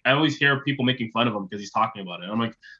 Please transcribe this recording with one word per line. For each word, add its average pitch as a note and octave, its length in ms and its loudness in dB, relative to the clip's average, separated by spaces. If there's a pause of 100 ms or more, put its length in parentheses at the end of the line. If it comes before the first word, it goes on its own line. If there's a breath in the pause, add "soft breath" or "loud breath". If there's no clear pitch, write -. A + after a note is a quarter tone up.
I B2+ 80 4
always D3 240 2
hear C#3+ 320 2
people C#3 160 -2
making A#2+ 280 0
fun A#2 180 2
of A2 60 -2
him G2 120 -6
'cause G#2 120 -10
he's G2+ 120 -12
talking G#2+ 300 -2
about F2 220 -12
it. F#2 60 -12
I'm A2 100 -4
like, A2+ 160 -4 (240 loud breath)